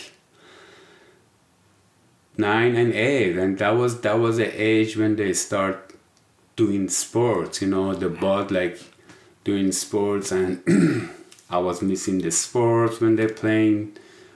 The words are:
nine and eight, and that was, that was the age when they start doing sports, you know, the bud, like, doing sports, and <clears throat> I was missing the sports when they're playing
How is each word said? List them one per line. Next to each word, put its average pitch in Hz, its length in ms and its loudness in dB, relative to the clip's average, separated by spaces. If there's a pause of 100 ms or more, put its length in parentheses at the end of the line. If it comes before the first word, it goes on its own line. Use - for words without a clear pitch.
(2250)
nine 113 400 2
and 120 160 2
eight, 110 440 0
and 95 220 0
that 104 120 2
was, 120 300 0
that 107 180 0
was 117 200 2
the 107 120 0 (120)
age 110 340 2
when 107 200 2
they 101 160 0
start 95 640 -4 (600)
doing 98 320 0
sports, 104 720 -2
you 95 60 -2
know, 95 260 0
the 90 140 -2
bud, 98 420 -2
like, 90 300 -2 (640)
doing 98 280 0
sports, 101 600 -2
and 92 340 -2
<clears throat> 165 440 2 (400)
I 90 80 0
was 87 240 -2
missing 95 360 -2
the 85 120 -2
sports 117 680 0
when 110 160 4
they're 107 120 2
playing 107 680 0 (400)